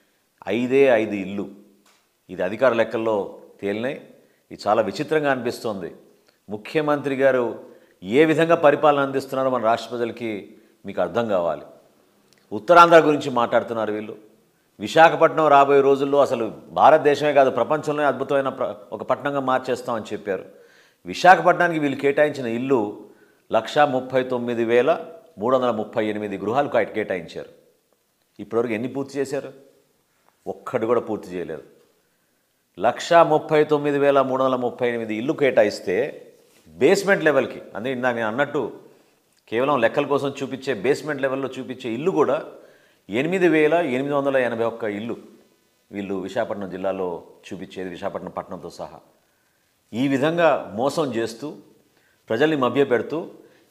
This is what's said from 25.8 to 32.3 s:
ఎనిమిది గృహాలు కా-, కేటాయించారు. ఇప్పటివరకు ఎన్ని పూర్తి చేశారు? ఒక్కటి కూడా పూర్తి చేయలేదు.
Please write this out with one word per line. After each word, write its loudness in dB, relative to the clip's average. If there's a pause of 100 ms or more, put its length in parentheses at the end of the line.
ఎనిమిది -6
గృహాలు -2
కా-, 0
కేటాయించారు. -8 (920)
ఇప్పటివరకు -4
ఎన్ని -4
పూర్తి -8
చేశారు? -8 (920)
ఒక్కటి -6
కూడా 0
పూర్తి -8
చేయలేదు. -10 (1160)